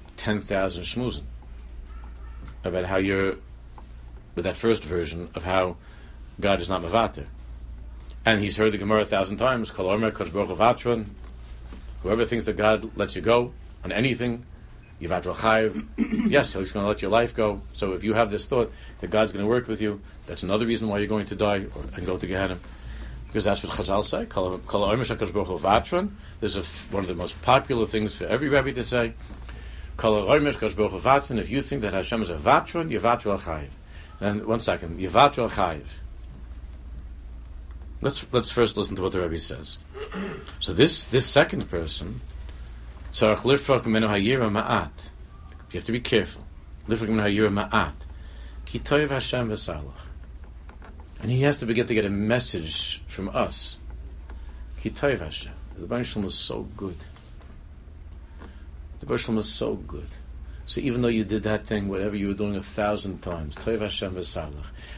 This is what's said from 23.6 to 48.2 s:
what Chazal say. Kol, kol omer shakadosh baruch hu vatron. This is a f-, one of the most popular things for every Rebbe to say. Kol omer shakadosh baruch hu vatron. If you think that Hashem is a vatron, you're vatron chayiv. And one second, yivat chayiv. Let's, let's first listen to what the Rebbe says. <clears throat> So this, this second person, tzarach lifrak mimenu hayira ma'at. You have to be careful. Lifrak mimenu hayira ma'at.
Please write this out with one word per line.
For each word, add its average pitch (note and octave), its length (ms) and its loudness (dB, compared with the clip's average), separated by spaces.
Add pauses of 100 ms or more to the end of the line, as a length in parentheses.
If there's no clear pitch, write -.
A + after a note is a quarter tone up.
what F2+ 100 -4
Chazal G2 320 2
say. A3+ 220 -2
Kol, F#2 320 -2
kol G2+ 260 0
omer A2+ 200 4
shakadosh G#2+ 280 -2
baruch F#2+ 160 0
hu F2+ 100 -2
vatron. A#2 520 4 (300)
This G#2 120 0
is F#2 40 -2
a G2+ 40 -2
f-, - 320 -6
one G2 100 0
of F#2 60 -2
the F2+ 60 -2
most E2+ 280 -6
popular B2 440 4
things G#2+ 280 0
for F2 100 -6
every B2 240 2
Rebbe C3+ 240 4
to A#2+ 120 -4
say. A#2 300 0 (840)
Kol G#2+ 340 4
omer D3 220 6
shakadosh G#2 240 -2
baruch G#2 160 4
hu F#2+ 60 -4
vatron. C3 400 4
If E2+ 120 -2
you C3+ 120 0
think C#3 200 -4
that G2 120 0
Hashem G#2 280 0
is F2+ 80 -2
a E2 60 -4
vatron, D#3+ 540 4
you're A2 100 0
vatron G#2+ 380 4
chayiv. D#2 300 -6 (520)
And G#2 260 0
one A2+ 140 2
second, E2+ 380 -2
yivat G2 360 6 (160)
chayiv. E2 360 0 (2250)
Let's, - 320 -2
let's A#2+ 180 2
first A#2 260 4
listen G2+ 200 0
to F#2 60 -4
what F#2 100 0
the F#2 80 0
Rebbe E2+ 180 0
says. - 440 -8
<clears throat> - 340 -10 (440)
So - 120 -2
this, B2 320 6
this B2+ 200 4
second - 460 4
person, E2+ 500 -4 (920)
tzarach G#2+ 260 4
lifrak C3+ 440 4
mimenu A2 260 4
hayira G#2+ 420 4
ma'at. G#2 600 0 (600)
You F#2 80 -6
have E2+ 60 -6
to A2+ 80 -2
be A#2+ 80 2
careful. - 440 2 (440)
Lifrak A2 200 2
mimenu A2 140 4
hayira G#2 480 4
ma'at. F#2 240 2 (680)